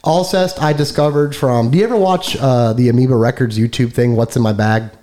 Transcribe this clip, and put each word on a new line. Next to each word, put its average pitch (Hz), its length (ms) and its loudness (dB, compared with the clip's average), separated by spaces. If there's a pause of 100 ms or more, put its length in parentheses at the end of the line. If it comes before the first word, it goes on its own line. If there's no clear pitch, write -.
Alcest, 180 560 -2
I 151 120 0
discovered 147 640 0
from, 120 340 0
do 156 80 2
you 208 60 2
ever 233 120 -2
watch, 185 440 0
uh, 120 320 2
the 120 160 2
Amoeba 127 260 2
Records 113 440 0
YouTube 120 340 -2
thing, 120 240 0
What's 113 180 -2
in 120 80 0
My 110 100 2
Bag? 107 320 0 (180)